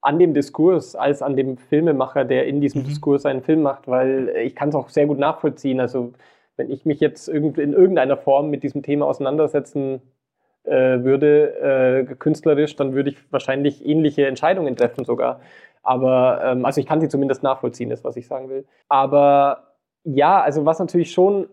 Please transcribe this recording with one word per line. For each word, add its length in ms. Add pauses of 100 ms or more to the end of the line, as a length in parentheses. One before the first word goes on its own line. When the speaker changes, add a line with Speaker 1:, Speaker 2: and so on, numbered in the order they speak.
Speaker 1:
an 160
dem 160
Diskurs 600
als 260
an 140
dem 200
Filmemacher, 680
der 240
in 120
diesem 220
Speaker 2:
Mhm. 40
Speaker 1:
Diskurs 400
einen 160
Film 200
macht, 240
weil 480 (100)
ich 120
kann's 180
auch 140
sehr 180
gut 140
nachvollziehen. 580
Also 360 (460)
wenn 100
ich 140
mich 160
jetzt 280
irgend-, 300
in 140
irgendeiner 440
Form 340
mit 120
diesem 200
Thema 240
auseinandersetzen, 960 (640)
äh, 380
würde, 1080
äh, 60
künstlerisch, 600
dann 180
würde 160
ich 60 (160)
wahrscheinlich 520
ähnliche 420
Entscheidungen 500
treffen 280
sogar. 360 (420)
Aber, 640
ähm, 220
also 140
ich 60
kann 140
sie 80
zumindest 340
nachvollziehen, 480
ist, 140
was 120
ich 100
sagen 240
will. 160 (220)
Aber 840 (300)
ja, 380
also 240
was 120
natürlich 340
schon 400